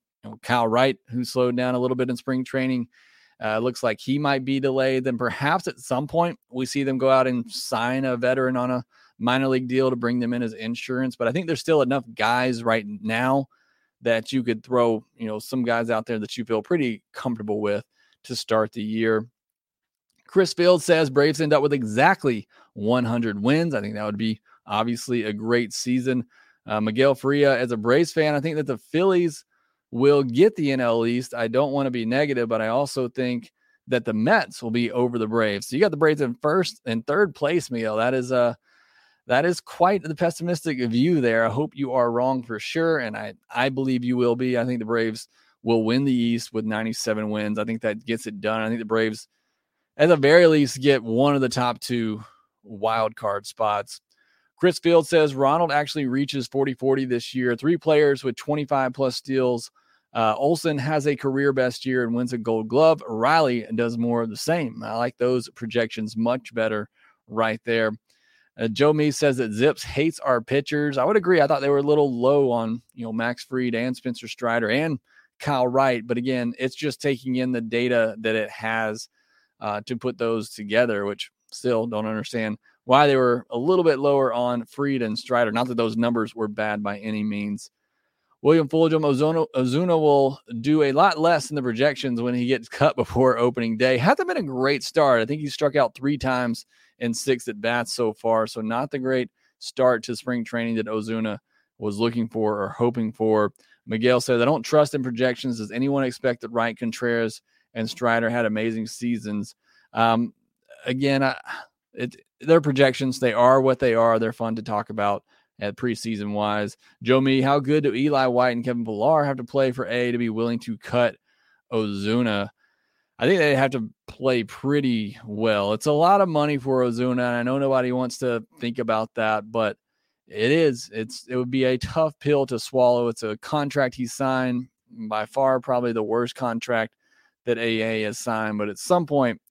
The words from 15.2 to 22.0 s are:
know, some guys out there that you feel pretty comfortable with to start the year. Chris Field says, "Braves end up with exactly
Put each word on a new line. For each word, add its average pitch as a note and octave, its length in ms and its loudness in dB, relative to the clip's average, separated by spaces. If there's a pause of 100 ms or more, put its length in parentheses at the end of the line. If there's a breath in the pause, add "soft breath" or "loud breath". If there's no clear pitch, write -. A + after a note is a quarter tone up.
know, G#2+ 120 -6
some B2+ 240 -4
guys A#2 260 0
out A2 180 -2
there A2+ 120 -4
that G#2 160 -8
you A#2 100 -8
feel A2 160 -2
pretty B2+ 420 -2 (100)
comfortable G#2+ 480 -4
with G#2 240 -2 (400)
to B2 100 -10
start A2 380 0
the G2+ 100 -8
year. A2 420 0 (1000)
Chris F#3 280 2
Field F3 300 4
says, D#3+ 260 4
"Braves C#3+ 300 2
end D3+ 140 2
up C#3 80 6
with D3 100 2
exactly B2+ 800 0 (240 soft breath)